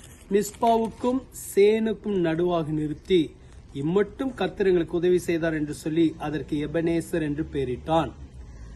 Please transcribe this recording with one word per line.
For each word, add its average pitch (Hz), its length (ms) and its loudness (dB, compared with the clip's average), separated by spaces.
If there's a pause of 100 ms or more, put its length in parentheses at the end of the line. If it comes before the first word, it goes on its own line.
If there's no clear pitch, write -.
(320)
மிஸ்பாவுக்கும் 226 920 0 (320)
சேனுக்கும் 208 640 2
நடுவாக 165 480 0
நிறுத்தி, 151 640 0 (420)
'இம்மட்டும் 202 600 -2
கர்த்தர் 190 340 -2
எங்களுக்கு 175 300 2
உதவி 180 200 4
செய்தார்' 165 360 -2
என்று 147 200 -4
சொல்லி, 160 440 0
அதற்கு 147 500 -4
எபனேசர் 165 540 0
என்று 151 220 -2
பெயரிட்டான்." 147 680 -2 (640)